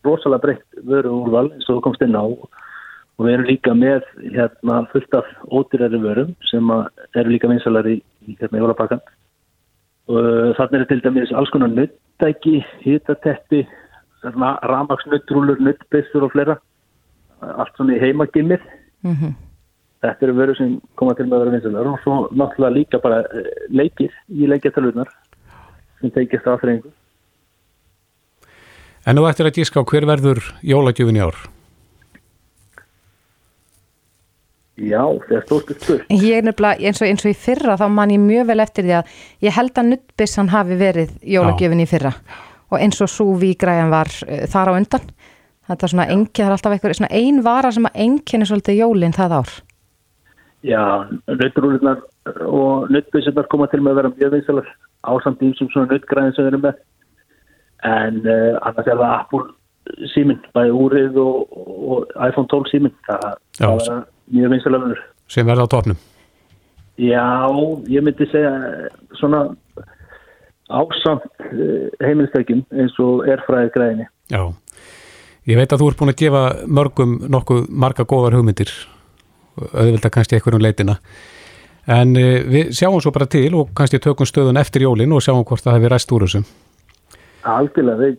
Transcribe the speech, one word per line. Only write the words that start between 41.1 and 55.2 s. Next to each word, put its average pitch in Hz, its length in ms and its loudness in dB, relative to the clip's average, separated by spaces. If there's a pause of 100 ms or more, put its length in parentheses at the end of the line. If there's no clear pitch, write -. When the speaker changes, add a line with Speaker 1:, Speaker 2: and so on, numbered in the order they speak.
Speaker 2:
jólagjöfin 175 560 2
Speaker 3:
Já. 165 60 2
Speaker 2:
í - 20 -16
fyrra. 139 220 0 (580)
Og 196 140 -2
eins 208 180 2
og 196 80 2
sú - 160 -2 (160)
vígræjan 175 480 2
var, 156 220 0 (160)
eh, - 180 -6
þar 190 240 0
á 180 80 2
undan. 214 300 -2 (600)
Þetta 180 140 -6
er 170 80 -2
svona 180 140 2
Speaker 1:
Já. - 80 -4
Speaker 2:
einke-, 208 300 0
það - 20 2
er 196 120 2
alltaf 208 180 -2
einhver, 196 180 -2
svona - 180 -4
ein 262 320 2
vara 247 280 2
sem 226 140 0
að - 100 -4
einkenni 233 500 0
svolítið 202 320 0
jólin 202 400 2
það 180 220 0
ár. 120 100 -4 (1120)
Speaker 1:
Já, 110 200 0 (440)
nuddrúllurnar 131 720 0 (440)
og 135 460 0
nuddbyssurnar 147 580 0
koma 143 180 2
til 143 120 0
með 139 120 2
að 135 40 2
vera 135 140 2
mjög 135 260 0
vinsælar 139 320 -2 (360)
ásamt 127 380 -2